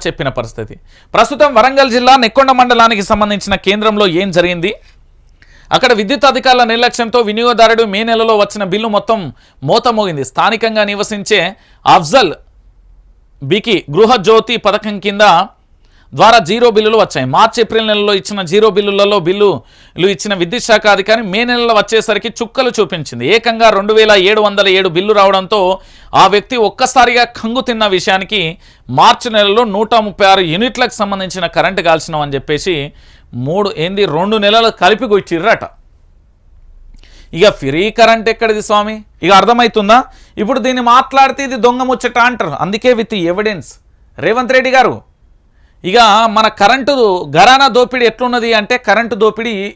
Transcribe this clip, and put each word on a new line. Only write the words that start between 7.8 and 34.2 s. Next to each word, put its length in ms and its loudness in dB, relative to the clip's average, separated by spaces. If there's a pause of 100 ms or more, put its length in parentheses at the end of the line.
మే 200 -4
నెలలో 340 0
వచ్చిన 280 -2
బిల్లు 240 -4
మొత్తం 440 -4 (320)
మోతమోగింది. 600 -2
స్థానికంగా 600 -2
నివసించే 720 -4 (300)
అఫ్జల్ 460 2 (1120)
బికి 480 -2
గృహజ్యోతి 680 2
పథకం 420 -4
కింద 220 -4 (920)
ద్వారా 240 4
జీరో 320 0
బిల్లులు 260 2
వచ్చాయి. 300 0
మార్చి, 340 2
ఏప్రిల్ 260 -2
నెలలో 280 0
ఇచ్చిన 280 -6
జీరో 280 2
బిల్లులలో 500 0
బిల్లులు 880 -2
ఇచ్చిన 260 -4
విద్యుత్ 300 -6
శాఖ 220 0
అధికారి 360 2
మే 220 -4
నెలలో 300 0
వచ్చేసరికి 540 -2
చుక్కలు 420 -4 (100)
చూపించింది. 480 -6
ఏకంగా 400 2
రెండు 240 0
వేల 200 4
ఏడు 280 2
వందల 280 0
ఏడు 200 2
బిల్లు 240 -2
రావడంతో 640 0 (360)
ఆ 120 6
వ్యక్తి 300 -2
ఒక్కసారిగా 680 2
కంగు 360 -6
తిన్న 260 -2
విషయానికి, 720 -2 (320)
మార్చి 420 2
నెలలో 320 2
నూట 300 -2
ముప్పై 320 0
ఆరు 140 4
యూనిట్లకు 520 -2
సంబంధించిన 540 -6
కరెంటు 360 -2
కాల్చినాం 380 0
అని 140 -6
చెప్పేసి 580 -4 (420)
మూడు 420 -4
ఏంది, 280 -4
రెండు 320 -2